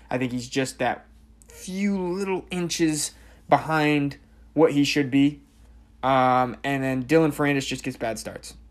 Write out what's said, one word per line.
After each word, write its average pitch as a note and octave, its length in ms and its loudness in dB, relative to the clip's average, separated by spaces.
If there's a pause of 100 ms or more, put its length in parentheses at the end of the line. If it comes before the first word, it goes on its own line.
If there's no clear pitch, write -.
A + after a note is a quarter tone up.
(100)
I B2+ 80 -2
think B2 140 -4
he's B2 160 -6
just C3 320 -4
that A#2+ 260 -4 (400)
few G3 500 -4
little F#3 540 -4
inches E3 600 -2 (360)
behind D3 680 2 (360)
what D#3 200 6
he C#3+ 100 4
should C#3 300 0
be. C#3+ 300 2 (600)
Um, B2+ 600 2
and C#3 180 -2
then C3 220 -2
Dylan D#3 280 4
Ferrandis C#3+ 340 0
just C3 180 -6
gets B2+ 120 -8
bad A2+ 220 -6
starts. - 360 -14 (160)